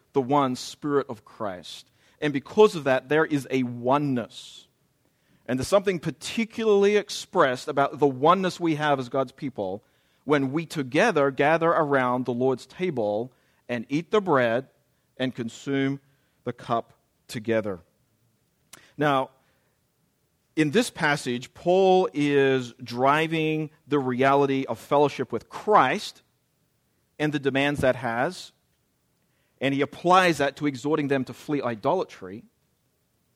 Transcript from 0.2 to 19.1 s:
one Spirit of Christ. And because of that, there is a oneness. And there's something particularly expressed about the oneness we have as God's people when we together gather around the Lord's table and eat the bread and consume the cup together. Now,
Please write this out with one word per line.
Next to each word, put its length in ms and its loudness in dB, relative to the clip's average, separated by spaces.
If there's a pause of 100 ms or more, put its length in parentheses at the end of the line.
one 340 0
Spirit 520 -4
of 160 -12
Christ. 680 -12 (280)
And 140 -4
because 420 4
of 100 -6
that, 240 0
there 160 2
is 260 -4
a 100 0
oneness. 1040 -4 (760)
And 140 -4
there's 80 -6
something 320 0
particularly 960 0
expressed 720 0
about 320 0
the 80 4
oneness 520 2
we 160 0
have 240 0
as 80 -8
God's 240 -4
people 520 -8 (420)
when 260 2
we 140 -4
together 680 0
gather 380 2
around 560 2
the 80 -4
Lord's 320 -2
table 680 -4 (360)
and 220 -6
eat 220 -4
the 100 4
bread 460 2 (500)
and 180 -4
consume 640 -4 (440)
the 100 -6
cup 400 -4 (340)
together. 520 -4 (1160)
Now, 320 0 (1300)